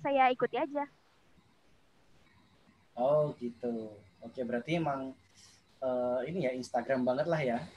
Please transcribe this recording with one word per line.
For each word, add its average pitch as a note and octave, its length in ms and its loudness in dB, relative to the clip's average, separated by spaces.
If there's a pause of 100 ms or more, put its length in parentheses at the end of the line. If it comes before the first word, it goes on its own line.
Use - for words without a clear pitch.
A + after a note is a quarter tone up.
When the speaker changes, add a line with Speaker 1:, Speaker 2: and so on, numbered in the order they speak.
Speaker 1:
saya C4+ 240 6
ikuti B3+ 320 0
aja. C#4+ 240 -2 (2250)
Speaker 2:
Oh D3 400 4
gitu. A#2 560 -6 (240)
Oke, A#2+ 240 -8
berarti A#2+ 320 -2
emang, C3+ 400 -2 (640)
eh, B2+ 480 0
ini F3 160 -2
ya B2+ 120 0
Instagram B2+ 480 0
banget B2+ 240 2
lah D#3+ 120 2
ya, B2 180 2 (180)